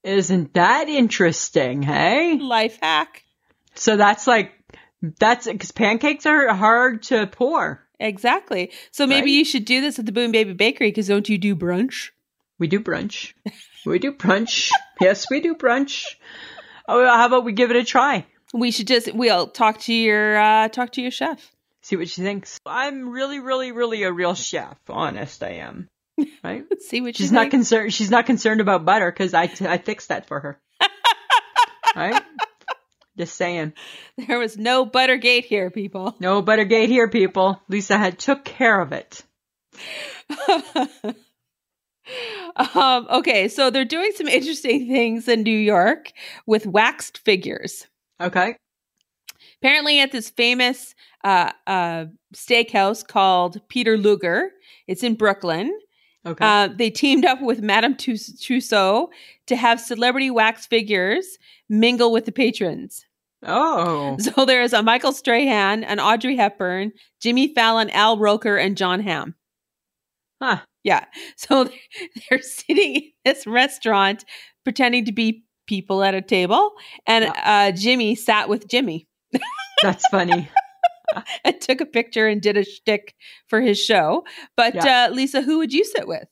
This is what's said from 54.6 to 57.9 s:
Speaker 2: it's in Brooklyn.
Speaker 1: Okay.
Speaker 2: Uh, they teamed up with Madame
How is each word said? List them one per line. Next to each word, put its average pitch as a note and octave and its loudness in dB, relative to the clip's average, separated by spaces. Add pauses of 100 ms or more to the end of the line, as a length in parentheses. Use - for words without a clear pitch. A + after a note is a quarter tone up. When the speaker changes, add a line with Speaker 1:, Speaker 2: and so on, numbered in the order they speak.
Speaker 2:
it's F#3 -6
in A#3 0
Brooklyn. G3+ -2 (480)
Speaker 1:
Okay. E3+ -4
Speaker 2:
Uh, G#3 4
they A3 -2
teamed C4+ 2
up C4 2
with A#3 -2
Madame G#3+ 2